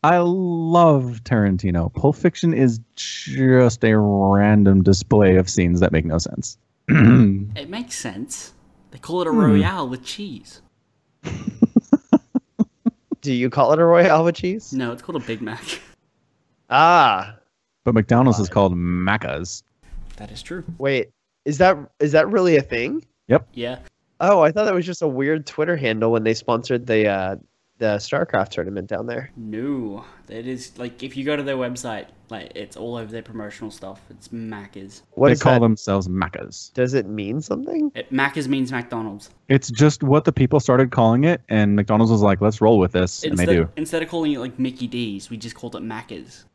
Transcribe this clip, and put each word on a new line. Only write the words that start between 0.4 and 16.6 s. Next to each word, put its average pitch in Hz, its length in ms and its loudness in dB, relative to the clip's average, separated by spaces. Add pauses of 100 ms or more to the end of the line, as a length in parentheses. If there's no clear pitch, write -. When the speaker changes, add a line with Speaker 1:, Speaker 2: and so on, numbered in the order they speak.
Speaker 1:
Tarantino. 95 720 0
Pulp 147 220 2
Fiction 170 360 0
is 120 280 2 (160)
just 127 880 2
a 110 120 4
random 101 880 4
display 95 540 4
of 92 120 2
scenes 87 300 0
that 90 140 2
make 80 120 0
no 82 140 -2
sense. - 400 -10 (140)
<clears throat> - 160 -16
Speaker 2:
It 107 800 4
makes 226 280 -12
sense. - 560 -12 (380)
They 127 80 -20
call 175 240 -6
it 160 60 -2
a - 20 -2
Speaker 1:
Hmm. - 80 2
Speaker 2:
Royale 113 500 2
with 127 160 -12
cheese. - 580 -14 (600)
Speaker 3:
<laughs> - 80 -10 (1900)
Do 139 100 -4
you 123 180 0
call 135 220 2
it 156 80 2
a 170 40 6
Royale 170 400 4
with 170 120 0
cheese? 190 360 -8
Speaker 2:
No, 127 200 -6
it's 127 100 -14
called 165 180 -10
a 117 60 -14
Big 113 160 -8
Mac. - 380 -12 (880)